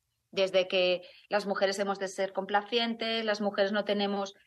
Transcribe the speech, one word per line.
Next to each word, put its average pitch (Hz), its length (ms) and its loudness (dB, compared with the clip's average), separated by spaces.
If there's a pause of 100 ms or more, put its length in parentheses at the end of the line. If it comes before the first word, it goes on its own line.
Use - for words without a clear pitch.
(300)
desde 185 380 2
que 180 340 2 (260)
las 202 180 0
mujeres 196 320 0
hemos 202 200 0
de 196 100 -4
ser 190 240 -4
complacientes, 226 920 -2
las 208 160 0
mujeres 202 320 2
no 208 120 0
tenemos 202 500 -2 (120)